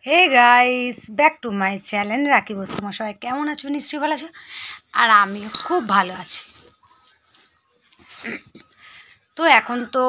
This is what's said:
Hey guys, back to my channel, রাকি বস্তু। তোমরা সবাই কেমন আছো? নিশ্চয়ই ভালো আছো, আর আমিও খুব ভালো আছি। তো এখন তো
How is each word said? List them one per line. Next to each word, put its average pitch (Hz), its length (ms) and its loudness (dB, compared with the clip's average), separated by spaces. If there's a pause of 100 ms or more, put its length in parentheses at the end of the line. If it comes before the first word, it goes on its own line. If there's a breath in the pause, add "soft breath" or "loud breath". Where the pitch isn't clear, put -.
Hey 330 180 4 (100)
guys, 247 720 4 (100)
back 302 240 4
to 247 60 -8 (120)
my 190 140 -2 (140)
channel, 208 340 -4 (120)
রাকি 208 240 0
বস্তু। 190 200 -10
তোমরা 202 200 -8
সবাই 214 160 -8 (100)
কেমন 269 280 -6
আছো? 285 140 -10 (100)
নিশ্চয়ই 285 280 -4
ভালো 311 140 0
আছো, 311 100 -12 (720 loud breath)
আর 233 80 4 (140)
আমিও 202 260 -4 (180)
খুব 349 160 0 (120)
ভালো 185 180 2 (100)
আছি। - 200 -10 (3000 soft breath)
তো 311 60 -4 (160)
এখন 240 200 -2 (160)
তো 254 140 0